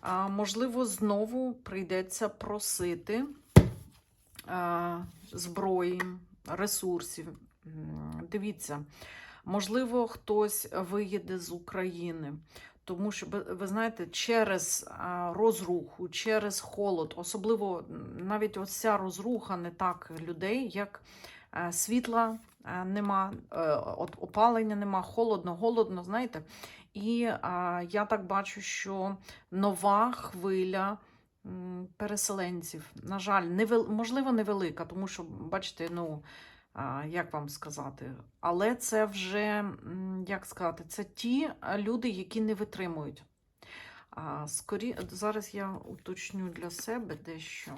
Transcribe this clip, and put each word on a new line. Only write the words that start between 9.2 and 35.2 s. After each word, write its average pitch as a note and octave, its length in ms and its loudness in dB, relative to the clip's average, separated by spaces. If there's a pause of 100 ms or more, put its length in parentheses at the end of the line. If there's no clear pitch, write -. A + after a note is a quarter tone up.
можливо, A3+ 600 2
хтось G#3 680 2
виїде F#3 680 0
з E3 120 -8
України, E3+ 840 -4 (500)
тому F#3+ 280 -2
що, - 140 -6
ви, G3+ 140 -4
ви F#3 280 -4
знаєте, A3 400 0
через, G3+ 920 2
а, F3 380 -2
розруху, F3+ 760 2
через G#3 500 2
холод, F#3 580 0
особливо, G3 720 0
м, D#3+ 380 -8
навіть G#3 300 0
ось F#3+ 140 -4
ця G#3+ 260 4
розруха F#3+ 600 -2
не F3 140 -4
так F3+ 400 -2 (100)
людей, F#3+ 480 -2
як, G3+ 340 -6 (500)
е, F3 180 -2
світла, A3+ 680 2 (260)
е, F3+ 200 -4
нема, G3 480 2 (180)
е, D#3 240 4
от - 440 -2
опалення A3 560 6
нема, G3+ 260 0
холодно, F#3 540 2
голодно, A3 480 4
знаєте. A3+ 400 -2 (500)
І, A#3 360 2 (120)
а, F3 480 0
я G#3 160 4
так G3+ 200 2
бачу, G3 360 0
що G3 560 -2 (340)
нова G3+ 600 6
хвиля, F#3+ 840 0 (480)
м, F3+ 420 -8 (100)
переселенців, F3+ 1000 -4
на G3 240 -6
жаль, F#3+ 240 4
невел-, G#3+ 460 4
можливо, A#3 420 2
невелика, F#3+ 540 2
тому F#3 220 -4
що, F#3 160 -6